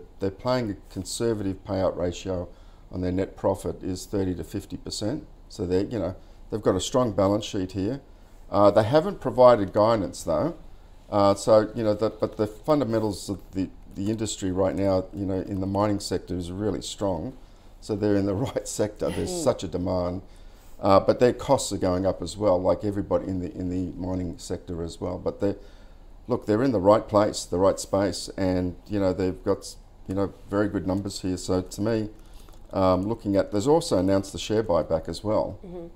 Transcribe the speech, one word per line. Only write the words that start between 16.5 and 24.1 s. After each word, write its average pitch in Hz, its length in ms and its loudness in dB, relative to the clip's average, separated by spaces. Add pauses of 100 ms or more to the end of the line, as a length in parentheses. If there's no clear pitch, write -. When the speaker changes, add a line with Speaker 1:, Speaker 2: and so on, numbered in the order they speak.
Speaker 1:
really 95 320 -4
strong. 98 540 -6 (440)
So 113 140 -6
they're 104 220 2
in 98 100 2
the 101 80 0
<laughs> 113 120 -2
right - 220 -6
sector. - 420 -4
There's 135 200 -4
Speaker 2:
Mm. 175 140 -4
Speaker 1:
such 120 200 0
a - 40 -8
demand. 90 540 -2 (580)
Uh, 98 200 8
but - 200 2
their 123 120 6
costs - 400 0
are 95 60 -4
going 92 260 2
up 90 160 0
as 85 160 -10
well, 95 240 2
like 92 240 0
everybody 98 440 -2
in 92 120 -4
the, 87 140 -6
in 90 160 -6
the 90 260 -4
mining 90 400 -6